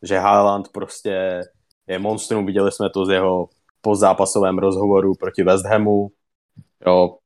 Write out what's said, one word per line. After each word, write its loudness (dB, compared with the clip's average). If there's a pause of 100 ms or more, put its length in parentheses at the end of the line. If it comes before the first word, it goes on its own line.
že -2
Haaland 2
prostě -8 (440)
je -6
monstrum, -4
viděli 0
jsme -4
to -2
z -2
jeho 0 (320)
postzápasovém 2
rozhovoru 0
proti -6
West 2
Hamu. 0 (760)
Jo? 2